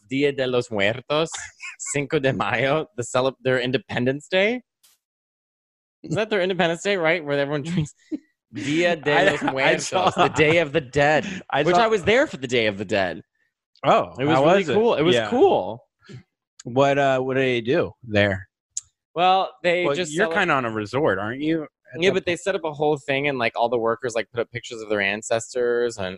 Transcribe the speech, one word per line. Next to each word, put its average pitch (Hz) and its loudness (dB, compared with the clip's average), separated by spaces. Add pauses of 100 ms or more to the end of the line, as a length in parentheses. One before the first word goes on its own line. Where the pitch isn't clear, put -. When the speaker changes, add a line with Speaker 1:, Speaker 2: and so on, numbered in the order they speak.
Speaker 1:
Dia 139 0
de 131 -2
los 123 -2
Muertos, 120 -2
Speaker 2:
<laughs> - -16 (160)
Speaker 1:
Cinco 143 -2
de 131 2
Mayo, 120 -2 (100)
the 120 -4
cele-, 131 0
their 127 2
Independence 123 -2
Day. 214 0 (1400)
Is 156 -6
that 208 -2
their 208 0
Independence 175 0
Day, 196 0
right? 160 0
Where 143 -2
everyone 143 -2
drinks? 165 -4 (160)
Speaker 2:
<laughs> - -14
Speaker 1:
Dia 165 0
de 147 -2
Speaker 2:
I, 170 4
Speaker 1:
los 147 -4
Speaker 2:
I - 0
Speaker 1:
Muertos, 143 0
Speaker 2:
saw 185 2
Speaker 1:
the 175 2
Day 156 4
of 151 0
the 160 0
Dead, 143 2 (200)
Speaker 2:
<laughs> - -12
I 143 0
Speaker 1:
which 175 2
Speaker 2:
saw 175 6
Speaker 1:
I 220 4
was 208 0
there 240 4
for 202 -10
the 131 -10
Day 117 2
of 101 -2
the 107 -6
Dead. 92 -2 (640)
Speaker 2:
Oh, 135 2
Speaker 1:
It 127 -2
was 156 2
Speaker 2:
how 139 4
Speaker 1:
really 180 6
Speaker 2:
was 180 -2
it? 139 0
Speaker 1:
cool. 214 4
It 139 0
was 160 4
Speaker 2:
Yeah. 110 0
Speaker 1:
cool. 120 2 (800)
Speaker 2:
What, 139 2
uh, 135 2
what 131 -4
did 135 0
they 123 0
do 117 -2 (120)
there? 101 0 (640)
Speaker 1:
Well, 180 2 (120)
they 175 2
Speaker 2:
Well, 143 2
Speaker 1:
just 170 -4
Speaker 2:
you're 185 0
Speaker 1:
cele- 160 -2
Speaker 2:
kinda 175 2
on 131 0
a 113 -2
resort, 110 0
aren't 113 -6
you? 156 -2 (300)
At 160 -6
Speaker 1:
Yeah, 185 2
Speaker 2:
that 180 2
Speaker 1:
but 185 -2
they 175 -2
Speaker 2:
point? 165 -6
Speaker 1:
set 190 -4
up 160 -6
a 156 -4
whole 151 0
thing 139 -2
and, 139 -2
like, 113 -2
all 117 0
the 123 0
workers, 113 -2
like, 110 -4
put 117 -8
up 107 -4
pictures 117 -12
of 107 -14
their 104 0
ancestors. 117 -2
And, 95 -6